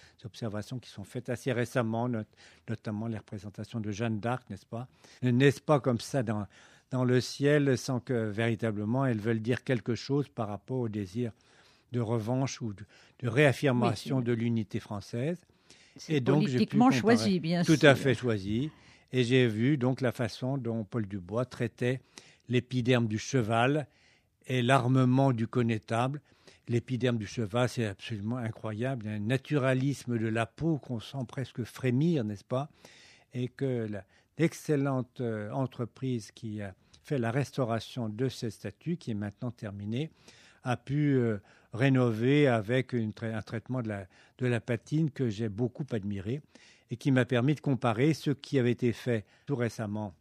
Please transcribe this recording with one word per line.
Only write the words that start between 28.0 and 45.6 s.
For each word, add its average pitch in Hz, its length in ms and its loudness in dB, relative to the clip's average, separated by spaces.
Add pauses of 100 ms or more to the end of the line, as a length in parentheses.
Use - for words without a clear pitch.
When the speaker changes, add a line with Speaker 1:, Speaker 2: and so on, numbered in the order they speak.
Speaker 1:
incroyable. 113 720 -6
Il 107 40 -6
y - 20 -4
a 107 40 -6
un 104 40 -6
naturalisme 131 960 0
de 110 100 -2
la 113 180 0
peau 156 320 -2
qu'on 120 200 -8
sent 139 300 -10
presque - 360 -8
frémir, 131 600 0
n'est-ce 104 200 -8
pas ? 135 240 -4 (640)
Et 123 160 -4
que 123 420 -4
la, 101 140 -8 (340)
l'excellente, 139 800 0
euh, 110 300 -4
entreprise 127 800 -6
qui 107 320 -10
a 98 120 -10 (280)
fait 147 160 -4
la 113 140 0
restauration 117 760 -2
de 110 200 -2
cette 117 240 -6
statue, - 440 -8
qui 147 140 -8
est 110 40 -4
maintenant 104 360 -6
terminée, 110 600 -6 (520)
a 123 140 -2
pu, 143 400 0
euh, 117 220 2 (340)
rénover 127 760 4
avec 120 440 0
une 110 200 -2
tra-, 113 200 -8
un 110 100 -6
traitement 123 400 -6
de 110 60 -6
la, 98 180 -8 (320)
de 127 80 -2
la 120 140 2
patine 147 500 -2
que 131 180 -2
j'ai 110 200 -4
beaucoup 120 440 -4